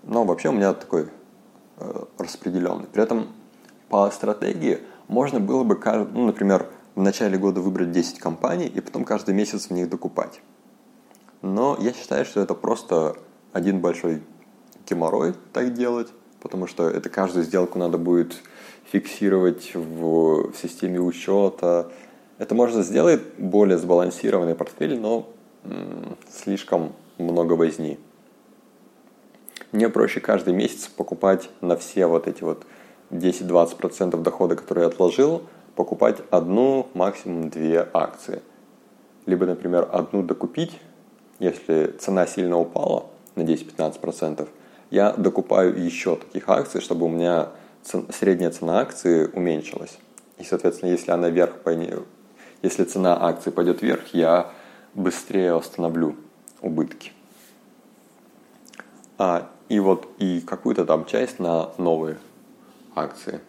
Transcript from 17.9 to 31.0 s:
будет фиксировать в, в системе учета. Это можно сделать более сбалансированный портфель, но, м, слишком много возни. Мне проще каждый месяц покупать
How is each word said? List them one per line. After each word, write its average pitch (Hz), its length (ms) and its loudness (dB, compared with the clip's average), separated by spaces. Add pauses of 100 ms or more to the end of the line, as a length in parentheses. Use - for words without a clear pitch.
будет 85 440 0 (500)
фиксировать 95 840 0
в, 82 760 2
в - 60 -16
системе 90 420 -4
учета. 90 920 0 (480)
Это 110 160 -2
можно 117 260 2
сделать 135 400 4 (160)
более 95 400 4
сбалансированный 87 800 2
портфель, 147 440 -4
но, 110 300 -4 (340)
м, - 540 -12 (120)
слишком 92 640 -2 (240)
много 85 360 2
возни. 80 460 0 (1700)
Мне 110 160 4
проще - 320 2
каждый 95 340 2
месяц - 340 -2
покупать - 600 0 (120)